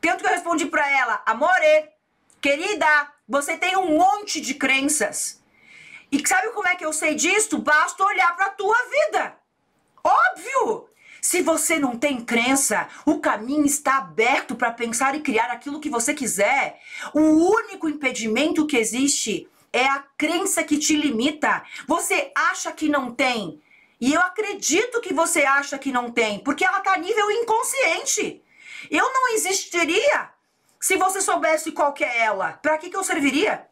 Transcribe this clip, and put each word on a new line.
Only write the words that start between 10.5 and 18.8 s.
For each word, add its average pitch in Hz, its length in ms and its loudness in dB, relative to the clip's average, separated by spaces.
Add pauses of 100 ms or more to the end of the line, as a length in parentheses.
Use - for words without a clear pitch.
Se - 220 0
você 320 360 0
não 247 200 -2
tem 262 260 -2
crença, 240 640 0 (160)
o 320 140 2
caminho 262 480 0
está 269 320 0
aberto 233 560 0
pra 240 160 0
pensar 233 460 -2
e 302 40 -6
criar 240 300 0
aquilo 294 300 -8
que 294 100 -6
você 233 240 -2
quiser. 226 680 -2 (320)
O 294 80 2
único 349 680 4
impedimento 277 760 0
que 285 100 0
existe 233 720 -2 (240)